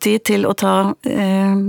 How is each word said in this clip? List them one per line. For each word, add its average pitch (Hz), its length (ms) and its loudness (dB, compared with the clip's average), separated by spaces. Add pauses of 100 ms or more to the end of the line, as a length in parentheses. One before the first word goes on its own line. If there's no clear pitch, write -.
de 214 180 2
til 202 240 0
å 196 80 0
ta, 196 400 0 (140)
eh, 196 480 0 (120)